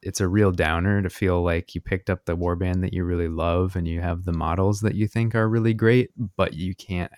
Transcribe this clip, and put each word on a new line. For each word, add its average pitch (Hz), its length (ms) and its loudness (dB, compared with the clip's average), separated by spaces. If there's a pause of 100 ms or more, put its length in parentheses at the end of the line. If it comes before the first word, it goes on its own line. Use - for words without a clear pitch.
it's - 220 -6
a 95 60 0
real 101 240 4
downer 85 500 0
to 92 80 -2
feel 90 320 0
like 85 320 -2
you 87 80 -8
picked - 260 -4
up 92 160 -2
the 85 120 -2
warband 90 440 -2
that 92 140 -2
you 90 100 -2
really 87 240 0
love 85 480 0
and 85 100 -2
you 82 140 -4
have 87 240 -4
the 90 80 2
models 90 480 0
that 107 140 0
you 104 120 0
think 113 280 -2
are 110 120 2
really 113 280 2
great, 113 360 4 (260)
but - 180 -2
you 90 200 -4
can't 90 440 -6